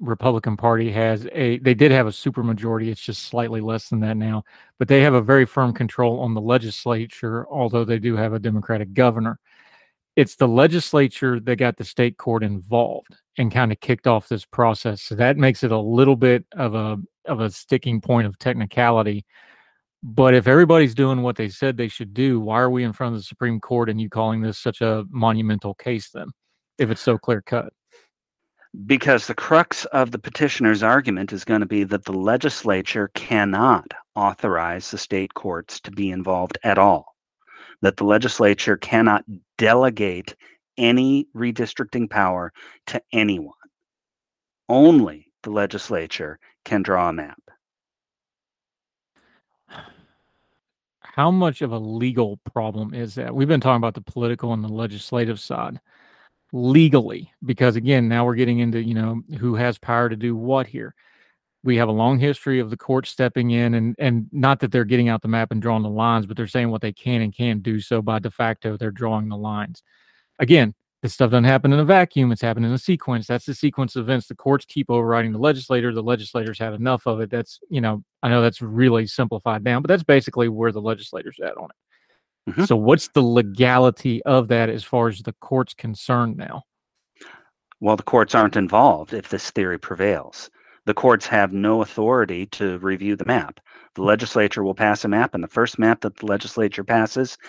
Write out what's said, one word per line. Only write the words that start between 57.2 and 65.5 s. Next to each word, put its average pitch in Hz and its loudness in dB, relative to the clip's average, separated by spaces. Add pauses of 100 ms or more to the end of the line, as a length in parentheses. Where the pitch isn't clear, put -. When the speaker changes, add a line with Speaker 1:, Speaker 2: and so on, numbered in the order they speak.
Speaker 1:
because 123 2
again, 120 2
now 117 0
we're 123 0
getting 120 0
into, 117 -2
you 113 -4
know, 113 -4 (180)
who 120 -2
has 120 -2
power 120 -2
to 113 -6
do 117 -4
what 123 -2
here. 110 -12 (680)
We 127 2
have 117 4
a 110 0
long 117 2
history 135 0
of 110 -4
the 117 -8
court 131 -2
stepping 120 -2
in 117 0
and, 117 -2
and 117 0
not 139 2
that 120 -2
they're 120 0
getting 120 2
out 113 -2
the 113 -8
map 113 -2